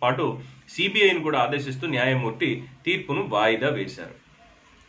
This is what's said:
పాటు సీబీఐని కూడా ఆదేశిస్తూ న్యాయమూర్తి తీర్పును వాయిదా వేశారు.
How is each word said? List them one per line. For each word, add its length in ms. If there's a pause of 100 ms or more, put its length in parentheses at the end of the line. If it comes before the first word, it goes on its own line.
పాటు 360 (320)
సీబీఐని 500
కూడా 180
ఆదేశిస్తూ 480
న్యాయమూర్తి 800 (220)
తీర్పును 420
వాయిదా 400
వేశారు. 540 (680)